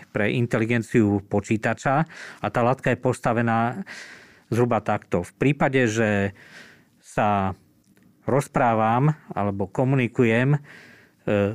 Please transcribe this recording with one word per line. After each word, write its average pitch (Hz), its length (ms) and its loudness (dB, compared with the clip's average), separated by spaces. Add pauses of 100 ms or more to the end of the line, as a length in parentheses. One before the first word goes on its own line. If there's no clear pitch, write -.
pre 107 240 -2
inteligenciu 113 880 0
počítača. 117 840 -2 (300)
A - 100 -4
tá 123 140 -2
latka 127 280 0
je 120 80 0
postavená 117 840 -2 (640)
zhruba 117 320 0
takto. 104 400 -2
V 92 160 -8
prípade, 135 480 2
že 104 480 0 (680)
sa 101 540 -2 (720)
rozprávam 123 880 2 (160)
alebo 98 380 -4
komunikujem, 127 880 2
e, - 20 0 (960)